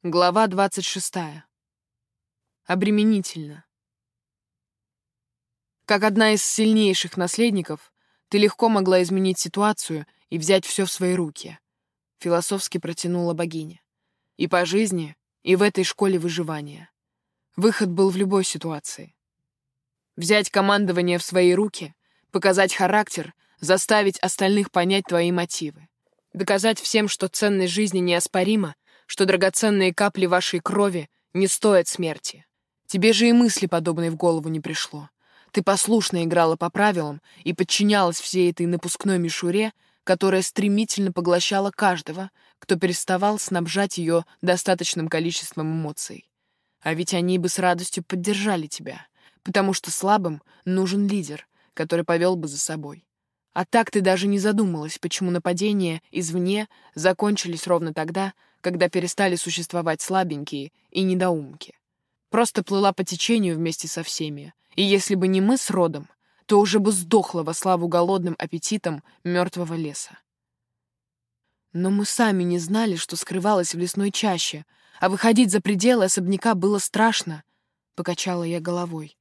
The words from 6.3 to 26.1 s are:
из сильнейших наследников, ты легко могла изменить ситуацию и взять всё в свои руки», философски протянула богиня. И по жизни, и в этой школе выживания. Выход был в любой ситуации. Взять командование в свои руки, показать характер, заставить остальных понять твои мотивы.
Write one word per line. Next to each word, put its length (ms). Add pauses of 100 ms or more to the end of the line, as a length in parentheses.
из 100
сильнейших 760
наследников, 720 (380)
ты 80
легко 320
могла 320
изменить 380
ситуацию 680 (240)
и 80
взять 260
всё 220
в 60
свои 240
руки», 420 (640)
философски 580
протянула 560
богиня. 480 (560)
И 80
по 180
жизни, 540 (240)
и 140
в 80
этой 200
школе 360
выживания. 720 (640)
Выход 340
был 220
в 40
любой 280
ситуации. 720 (1000)
Взять 360
командование 680
в 60
свои 320
руки, 400 (340)
показать 460
характер, 580 (260)
заставить 600
остальных 500
понять 380
твои 240
мотивы. 560 (440)